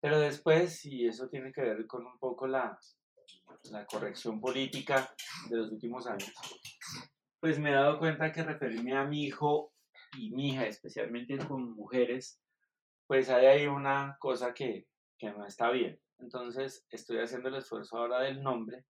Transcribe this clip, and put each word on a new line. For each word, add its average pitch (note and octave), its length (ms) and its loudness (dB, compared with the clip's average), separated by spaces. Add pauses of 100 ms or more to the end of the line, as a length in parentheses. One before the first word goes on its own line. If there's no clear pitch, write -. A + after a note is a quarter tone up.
Pero D3+ 200 4
después, D#3+ 640 4
y B2+ 240 0
eso A#2+ 200 -4
tiene C3+ 240 -8
que C#3+ 100 -2
ver A2 240 0
con A#2+ 200 -10
un - 120 -20
poco C3 280 -4
la, B2+ 320 -2 (880)
la G#2 220 -12
corrección G#2+ 540 -6
política C3 720 -2 (380)
de A#2 60 -2
los A2 160 -2
últimos A#2+ 340 -8
años, G2+ 260 -8 (1080)
pues D#3 180 2
me D3 120 0
he C#3 40 4
dado C#3 240 6
cuenta D#3 340 0
que D#3+ 120 -4
referirme C3 520 -2
a C#3 80 2
mi D3 200 -2
hijo D3 480 0 (440)
y A2 140 -10
mi C3+ 200 -2
hija, C3 160 -2
especialmente A#2 720 -6 (100)
con B2+ 280 -6
mujeres, B2 680 -2 (680)
pues C3 200 4
hay B2+ 180 10
ahí C#3+ 200 10
una C#3 540 0
cosa B2 340 -2
que, G#2+ 320 -6 (320)
que G#2+ 140 -8
no G#2 120 -10
está A#2 260 0
bien. B2 300 0 (180)
Entonces, B2 720 -8
estoy A2+ 280 -4
haciendo B2 300 -2
el C3+ 80 -4
esfuerzo A2+ 420 -8
ahora A#2+ 220 0
del C3+ 220 -2
nombre B2 480 -4